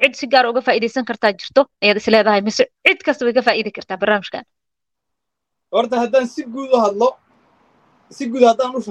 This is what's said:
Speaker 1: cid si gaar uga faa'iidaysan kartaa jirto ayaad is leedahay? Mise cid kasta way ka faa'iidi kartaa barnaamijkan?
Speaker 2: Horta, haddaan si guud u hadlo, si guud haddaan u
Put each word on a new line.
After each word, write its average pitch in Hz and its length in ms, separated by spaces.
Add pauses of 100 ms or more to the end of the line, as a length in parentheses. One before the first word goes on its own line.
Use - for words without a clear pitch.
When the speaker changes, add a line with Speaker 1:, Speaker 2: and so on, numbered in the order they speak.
Speaker 1:
cid 262 160
si 277 80
gaar 247 240
uga 240 100
faa'iidaysan 233 460
kartaa 220 240
jirto - 300 (200)
ayaad 202 160
is - 100
leedahay? 214 340
Mise 208 220 (240)
cid 381 160
kasta 277 220
way 240 80
ka 247 80
faa'iidi 214 300
kartaa - 260
barnaamijkan? 202 460 (1300)
Speaker 2:
Horta, 226 280
haddaan 240 280
si 285 160
guud 262 300
u 254 100
hadlo, 208 320 (960)
si 277 160
guud 240 160
haddaan 247 320
u 247 160